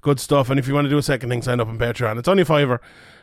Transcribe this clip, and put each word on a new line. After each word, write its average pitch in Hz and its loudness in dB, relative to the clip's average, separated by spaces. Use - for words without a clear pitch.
good 143 0
stuff. 139 0
And 135 0
if 127 -4
you 139 0
want 143 2
to 139 0
do 147 2
a 139 0
second 123 -2
thing, 120 -4
sign 123 -2
up 113 0
on 113 -8
Patreon. 117 -2
It's 123 -4
only 190 4
a 156 0
fiver. 143 2